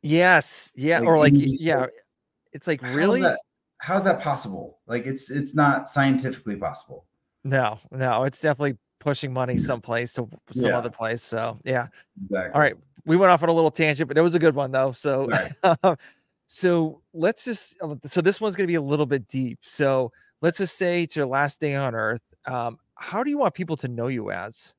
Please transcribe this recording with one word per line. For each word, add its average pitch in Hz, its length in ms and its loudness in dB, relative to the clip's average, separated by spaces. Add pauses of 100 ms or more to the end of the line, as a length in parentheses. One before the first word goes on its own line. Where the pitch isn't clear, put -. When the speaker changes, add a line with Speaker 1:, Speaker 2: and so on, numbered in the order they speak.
Speaker 1:
Yes. 165 720 2
Yeah, 147 260 2
Speaker 2:
Like, 117 80 2
Speaker 1:
or 160 100 8
like, 147 140 8
Speaker 2:
and 143 100 8
you 135 60 2
just 139 140 -4
Speaker 1:
yeah, 156 180 0
Speaker 2:
like, 127 120 -4 (600)
Speaker 1:
it's 139 140 -12
like, 147 140 -2
Speaker 2:
"How 127 80 -10
is 127 80 -4
Speaker 1:
really? 196 240 4
Speaker 2:
that, 175 180 2 (400)
how 185 180 -2
is 190 80 0
that 185 160 2
possible?" 107 680 -8
Like, 117 200 -6
it's, 135 240 -10
it's 143 240 -6
not 143 340 2
scientifically 131 680 -2
possible. - 500 -12 (380)
Speaker 1:
No, 127 340 0 (120)
no, 127 340 0
it's 139 160 -6
definitely 143 380 0 (200)
pushing 143 340 -4
money 127 220 -2
Speaker 2:
Yeah. 123 60 0
Speaker 1:
someplace 120 540 -4
to 120 140 -6 (240)
some 123 180 0
Speaker 2:
Yeah. 120 80 0
Speaker 1:
other 117 120 -4
place, 113 320 -6
so, 113 420 -6
yeah. 131 240 -2 (360)
Speaker 2:
Exactly. 92 280 -4
Speaker 1:
All 147 80 2
right, 143 140 4 (300)
we 160 120 4
went 185 140 8
off 165 120 6
on 170 60 2
a 170 40 4
little 160 180 4
tangent, 151 380 0
but 143 100 2
it 160 40 6
was 170 120 4
a 175 40 4
good 156 160 6
one, 139 180 -2
though, 131 200 2
so, 135 360 -2
Speaker 2:
Right. 170 680 2 (240)
Speaker 1:
<laughs> - 240 -20
so 165 540 0 (120)
let's 175 320 -2
just, - 360 -8
uh, 151 140 -8 (100)
so 151 160 -2
this 190 200 2
one's 208 160 -4
gonna 190 100 0
be 170 80 0
a 160 80 0
little 147 240 0
bit 127 220 -4
deep, 131 340 -6
so 131 500 0 (280)
let's 170 180 0
just 190 180 -4
say 175 280 0
it's 156 100 -10
your 143 120 -2
last 139 340 -2
day 147 140 -2
on 135 200 -2
Earth, 113 280 -4 (240)
um, 120 320 -6 (180)
how 208 260 -6
do 294 80 -2
you 285 80 -4
want 240 160 0
people 165 220 -6
to 131 120 -8
know 117 200 -6
you 110 220 -6
as? 95 480 -10